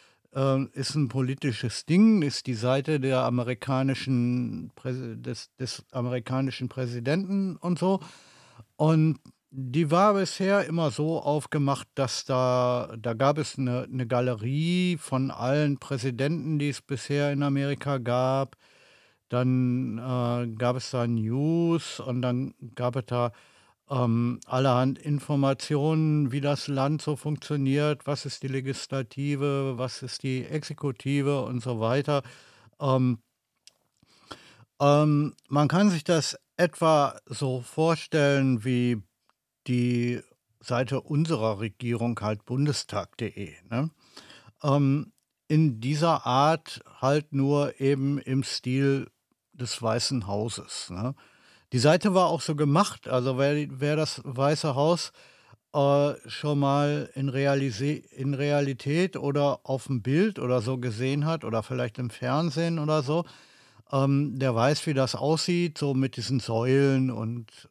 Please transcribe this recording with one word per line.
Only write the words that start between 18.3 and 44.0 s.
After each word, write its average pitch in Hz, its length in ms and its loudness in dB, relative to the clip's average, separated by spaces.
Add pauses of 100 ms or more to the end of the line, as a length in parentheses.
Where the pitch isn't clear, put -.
Dann, 127 720 0
äh, 120 580 -2
gab 123 180 2
es 127 160 -6
da 120 160 -2
News 143 960 0
und 127 200 -4
dann 127 320 -2 (220)
gab 123 220 -2
es 123 100 -4
da, 120 240 0 (580)
ähm, 120 560 0
allerhand 131 540 2
Informationen, 147 1300 0
wie 143 80 -2
das 143 260 -2
Land 143 340 0
so 151 140 -2
funktioniert, 147 920 -2
was 143 180 -6
ist - 160 -12
die 135 60 -6
Legislative, 135 1300 -4
was 127 240 -6
ist - 220 -12
die 131 200 -2
Exekutive 143 1000 -2
und 120 180 -4
so 123 160 -4
weiter. 135 460 2 (560)
Ähm, 127 400 2 (1600)
ähm, 147 540 4 (140)
man 143 200 2
kann 196 220 4
sich 165 120 -2
das - 340 0 (200)
etwa 160 600 2 (100)
so 127 340 -4
vorstellen 143 1040 2
wie 123 360 0 (680)
die 120 520 0 (380)
Seite 127 440 -2
unserer 135 580 0
Regierung, 117 600 -4
halt 107 260 -2
bundestag 127 720 -2
punkt 110 200 -6
de, 98 180 -10 (160)
ne? 139 200 -2 (720)